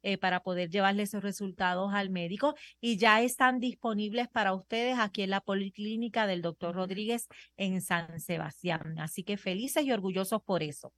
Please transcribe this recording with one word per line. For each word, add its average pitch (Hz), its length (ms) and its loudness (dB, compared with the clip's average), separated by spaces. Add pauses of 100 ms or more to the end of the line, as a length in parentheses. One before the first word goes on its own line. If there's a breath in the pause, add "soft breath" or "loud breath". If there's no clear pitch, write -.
eh, 196 160 0
para 180 260 0
poder 180 260 -2
llevarle 196 340 4
esos 202 180 -4
resultados 196 720 -2
al 202 160 0
médico, 190 460 0 (240 loud breath)
y 233 160 0
ya 220 260 8
están 254 380 4
disponibles 226 680 -2
para 202 240 2
ustedes 233 440 0
aquí 208 260 0
en 190 80 0
la 196 100 0
Policlínica 208 840 -2
del 180 160 0
doctor 170 320 -4
Rodríguez 196 540 -2 (300 loud breath)
en 190 240 0
San 165 400 -4
Sebastián. 160 800 -4
Así 160 260 -6
que 202 100 -2
felices 220 480 -2
y 269 80 0
orgullosos 190 500 0
por 170 220 0
eso. 143 340 -10